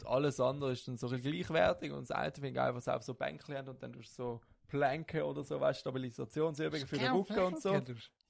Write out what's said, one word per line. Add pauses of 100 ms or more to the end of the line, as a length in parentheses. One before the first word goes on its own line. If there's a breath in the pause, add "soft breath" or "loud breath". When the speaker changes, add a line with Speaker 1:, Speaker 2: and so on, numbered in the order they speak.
Speaker 1:
alles
andere
ist
dann
so
ein
bisschen
gleichwertig.
Und
das
eine
finde
ich
geil,
was
auch
so
Bänkchen
haben
und
dann
tust
du
so (280 soft breath)
Planken
oder
so,
weißt
du,
Stabilisationsübungen
für
den
Speaker 2:
Gern
Speaker 1:
Rücken
und
so.
Speaker 2:
Planken,
du (280)